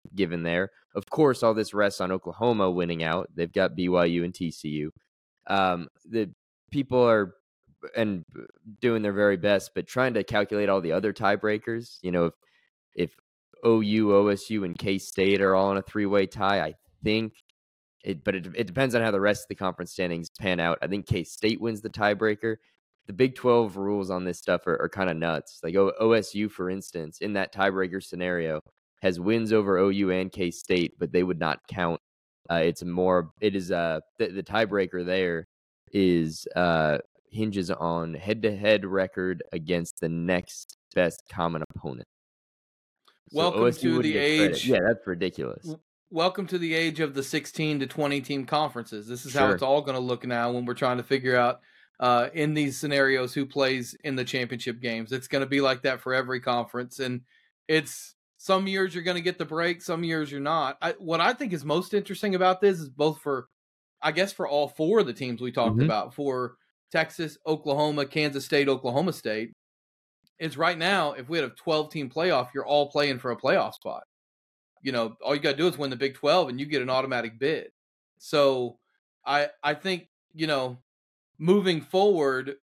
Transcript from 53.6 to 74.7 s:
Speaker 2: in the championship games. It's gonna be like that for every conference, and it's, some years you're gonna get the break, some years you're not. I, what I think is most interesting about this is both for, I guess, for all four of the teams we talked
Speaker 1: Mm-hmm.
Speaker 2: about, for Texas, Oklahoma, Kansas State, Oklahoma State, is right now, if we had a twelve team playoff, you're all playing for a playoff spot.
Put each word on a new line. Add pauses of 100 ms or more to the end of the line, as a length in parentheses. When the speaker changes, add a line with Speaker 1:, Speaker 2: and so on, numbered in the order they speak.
Speaker 2:
in
the
championship
games.
It's
gonna
be
like
that
for
every
conference,
and (480)
it's, (220)
some
years
you're
gonna
get
the
break,
some
years
you're
not.
I,
what
I
think
is
most
interesting
about
this
is
both
for, (560)
I
guess,
for
all
four
of
the
teams
we
talked
Speaker 1:
Mm-hmm.
Speaker 2:
about,
for (340)
Texas,
Oklahoma,
Kansas
State,
Oklahoma
State, (880)
is
right
now,
if
we
had
a
twelve
team
playoff,
you're
all
playing
for
a
playoff
spot. (800)